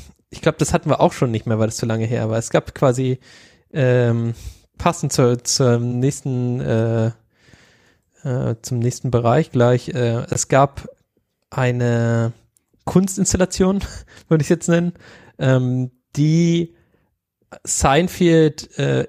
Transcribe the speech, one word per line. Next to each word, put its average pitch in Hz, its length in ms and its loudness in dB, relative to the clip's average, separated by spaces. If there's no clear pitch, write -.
ich - 120 -20
glaub, - 160 0
das - 160 -2
hatten 156 160 -2
wir 131 120 2
auch 170 120 2
schon 127 180 -2
nicht 110 140 -4
mehr, 110 140 0
weil 110 80 2
das 110 100 -6
zu - 80 -4
lange 113 200 -2
her 113 240 -2
war. 113 80 -2
Es 113 120 -6
gab - 240 -2
quasi, 131 460 0
ähm, 120 600 2
passend 160 360 -2
zu, 123 300 2
zum 123 560 0
nächsten, 123 600 -2
äh, 113 500 0
äh, 127 380 -4
zum 123 180 -6
nächsten 123 320 -4
Bereich 120 400 2
gleich, 123 380 2
äh, 117 400 -2
es - 180 -4
gab 139 400 2
eine 117 800 0
Kunstinstallation, 185 920 0
<laughs> - 240 -20
würde 160 140 4
ich - 60 -4
jetzt 170 200 0
nennen, 170 240 2
ähm, 127 540 0
die 165 600 2
Seinfeld, 160 1160 2
äh, 135 300 0